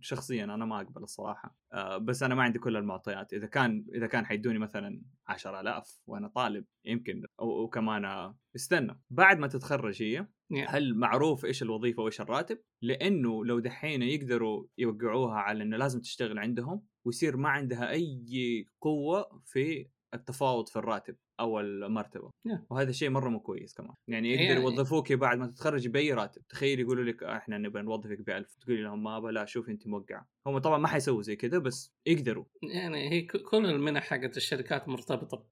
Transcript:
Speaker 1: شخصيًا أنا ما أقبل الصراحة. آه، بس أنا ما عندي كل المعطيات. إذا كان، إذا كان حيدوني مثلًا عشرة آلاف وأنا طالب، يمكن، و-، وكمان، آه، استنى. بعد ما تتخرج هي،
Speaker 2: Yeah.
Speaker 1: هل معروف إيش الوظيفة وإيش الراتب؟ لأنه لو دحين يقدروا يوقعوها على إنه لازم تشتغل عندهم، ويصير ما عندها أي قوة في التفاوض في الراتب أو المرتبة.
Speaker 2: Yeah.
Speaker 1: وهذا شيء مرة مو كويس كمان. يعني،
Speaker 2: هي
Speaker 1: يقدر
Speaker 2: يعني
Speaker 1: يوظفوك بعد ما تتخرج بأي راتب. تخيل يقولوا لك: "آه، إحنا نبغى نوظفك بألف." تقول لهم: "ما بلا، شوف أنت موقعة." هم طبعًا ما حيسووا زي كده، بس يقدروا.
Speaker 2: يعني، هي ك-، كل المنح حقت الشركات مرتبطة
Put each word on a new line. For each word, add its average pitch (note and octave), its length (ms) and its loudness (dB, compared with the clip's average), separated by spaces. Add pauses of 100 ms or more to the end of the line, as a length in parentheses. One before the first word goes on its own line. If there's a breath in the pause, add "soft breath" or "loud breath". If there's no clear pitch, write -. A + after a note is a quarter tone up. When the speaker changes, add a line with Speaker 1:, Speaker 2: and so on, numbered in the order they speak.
Speaker 1:
شخصيًا B2+ 420 -4
أنا A2 220 -4
ما A2 160 -4
أقبل A2+ 220 -12
الصراحة. - 540 -10 (160)
آه، F#2+ 240 -4
بس B2 260 -2
أنا B2+ 120 2
ما C3 80 4
عندي A#2 160 2
كل A2+ 180 0
المعطيات. G2+ 560 -6
إذا G#2+ 140 -6
كان، A#2 380 2 (100)
إذا A2+ 120 -2
كان A2+ 180 0
حيدوني A2 340 0
مثلًا G2+ 420 -6 (260)
عشرة F#2+ 340 -8
آلاف - 460 -6
وأنا G2+ 200 -8
طالب، G#2+ 380 -2 (200)
يمكن، A#2 380 -2 (160)
و-، A2+ 240 0
وكمان، A2 420 -2
آه، F#2+ 320 -8 (180)
استنى. C3+ 440 -2 (100)
بعد F#3 300 8
ما C#3+ 80 2
تتخرج A#2+ 560 -2
هي، C3+ 240 -2 (260)
Speaker 2:
Yeah. - 20 0 (140)
Speaker 1:
هل C#3 280 2
معروف B2+ 480 4
إيش C3 180 -2
الوظيفة A2+ 400 0
وإيش A2 180 -2
الراتب؟ C#3+ 380 -2 (220)
لأنه B2 640 2
لو A#2+ 140 2
دحين B2+ 420 -2
يقدروا A#2+ 640 0 (120)
يوقعوها A#2 580 2
على G#2 280 0
إنه G#2+ 140 0
لازم B2+ 240 0
تشتغل G#2+ 380 -4
عندهم، A#2+ 460 -2 (200)
ويصير C3 320 2
ما C#3+ 120 2
عندها B2 420 0
أي B2 760 -2 (160)
قوة D3+ 640 0
في C3+ 440 -2 (240)
التفاوض B2 560 0
في - 60 -8
الراتب G#2+ 400 -2 (240)
أو A2+ 200 0
المرتبة. G2+ 720 -4 (200)
Speaker 2:
Yeah. F#3+ 100 -2 (100)
Speaker 1:
وهذا C3 220 0
شيء C3+ 180 0
مرة C3 200 2
مو A2+ 100 0
كويس - 340 -8
كمان. - 200 -14 (140)
يعني، A2+ 220 0
Speaker 2:
هي B2 40 4
Speaker 1:
يقدر D#3+ 120 4
Speaker 2:
يعني B2+ 160 6
Speaker 1:
يوظفوك C3+ 520 2
بعد B2+ 240 4
ما B2 100 -2
تتخرج C3+ 400 0
بأي C#3 260 2
راتب. G#2+ 360 -2
تخيل C#3 300 2
يقولوا B2 240 2
لك: A#2 200 -2
"آه، A2 140 -4
إحنا G#2+ 200 -6
نبغى G#2 240 -4
نوظفك G#2+ 400 -4
بألف." G2 400 -6
تقول A2+ 220 0
لهم: G#2+ 200 -6
"ما A2 160 -4
بلا، A2 260 -2
شوف A#2 240 -6
أنت G#2+ 180 -8
موقعة." G#2 400 -6 (200)
هم C#3 100 0
طبعًا D3+ 200 4
ما D#3 100 4
حيسووا C3+ 340 2
زي G#2 140 -4
كده، C3+ 240 0
بس C3 360 -4 (100)
يقدروا. B2+ 400 2 (280)
Speaker 2:
يعني، D#3 380 -2
هي E3+ 100 2
ك-، E3+ 160 -2
كل G#3+ 280 2
المنح D3 380 2
حقت C3 340 -2
الشركات C3+ 520 -2
مرتبطة B2+ 640 -4